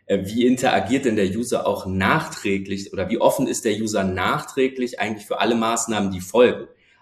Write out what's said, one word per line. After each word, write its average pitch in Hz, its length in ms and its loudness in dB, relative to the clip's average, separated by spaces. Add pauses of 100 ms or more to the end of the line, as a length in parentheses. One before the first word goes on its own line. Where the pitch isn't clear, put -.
äh, 101 180 0
wie 117 220 0
interagiert 127 580 2
denn 110 120 2
der 95 120 2
User 113 380 -2
auch 104 180 -2
nachträglich 98 1080 -2
oder 92 160 -4
wie - 100 0
offen 135 260 4
ist - 200 -2
der 107 100 0
User 107 280 -2
nachträglich 123 960 -2
eigentlich 104 260 -6
für - 120 -4
alle 113 160 2
Maßnahmen, 113 560 0
die 92 100 -6
folgen? 123 480 4 (340)